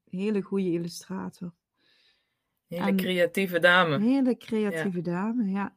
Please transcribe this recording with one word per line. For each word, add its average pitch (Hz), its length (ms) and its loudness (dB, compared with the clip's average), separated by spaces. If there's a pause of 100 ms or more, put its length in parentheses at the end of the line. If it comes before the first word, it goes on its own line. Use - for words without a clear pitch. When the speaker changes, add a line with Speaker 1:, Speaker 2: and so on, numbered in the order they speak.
Speaker 1:
hele 196 320 -2
goede 190 300 -2
illustrator. 175 800 -8 (1120)
Speaker 2:
Hele 175 180 -6
Speaker 1:
En 196 100 2
Speaker 2:
creatieve 185 640 0
dame. 175 400 6
Speaker 1:
Hele 247 380 2
creatieve 190 600 -2
Speaker 2:
Ja. 170 60 -4
Speaker 1:
dame, 202 460 -2
ja, 196 280 -4